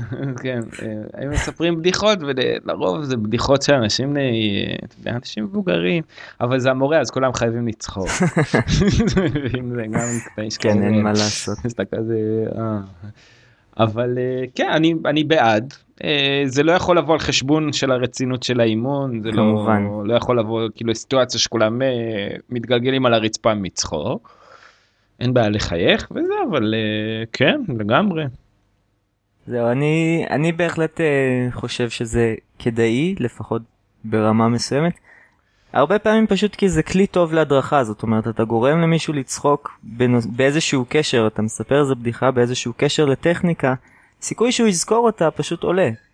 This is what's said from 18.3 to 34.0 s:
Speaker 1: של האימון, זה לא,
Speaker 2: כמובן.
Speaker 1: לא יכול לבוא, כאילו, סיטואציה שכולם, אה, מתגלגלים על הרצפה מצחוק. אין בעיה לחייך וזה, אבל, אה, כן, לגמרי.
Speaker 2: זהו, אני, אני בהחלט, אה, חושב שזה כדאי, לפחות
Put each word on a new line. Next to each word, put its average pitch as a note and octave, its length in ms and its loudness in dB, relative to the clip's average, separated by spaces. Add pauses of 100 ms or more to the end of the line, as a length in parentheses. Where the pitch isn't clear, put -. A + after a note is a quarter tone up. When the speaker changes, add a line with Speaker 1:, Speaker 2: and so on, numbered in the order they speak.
Speaker 1:
של B2 160 0
האימון, A#2 640 0
זה A2 80 -4
לא, G#2+ 40 -2
Speaker 2:
כמובן. G#2+ 480 2 (200)
Speaker 1:
לא A2 100 -2
יכול A#2+ 260 2
לבוא, A2+ 220 -2 (140)
כאילו, A2+ 200 -2
סיטואציה B2 440 0
שכולם, A2+ 420 0
אה, C3+ 60 0 (640)
מתגלגלים B2 560 0
על A#2+ 80 4
הרצפה A2 400 2
מצחוק. F#2+ 840 -6 (840)
אין B2 140 0
בעיה A#2 160 4
לחייך G#2 600 0
וזה, F4+ 220 -4 (160)
אבל, A2 280 0
אה, A2 460 -4 (100)
כן, C4+ 280 2 (180)
לגמרי. D#3 440 2 (1200)
Speaker 2:
זהו, A#2 240 -2
אני, D#3+ 580 0
אני D#3 220 0
בהחלט, E3 500 -2
אה, E3 40 2 (460)
חושב A#2+ 380 -4
שזה A#2 460 0 (240)
כדאי, A#2+ 600 0
לפחות A2+ 420 -4 (420)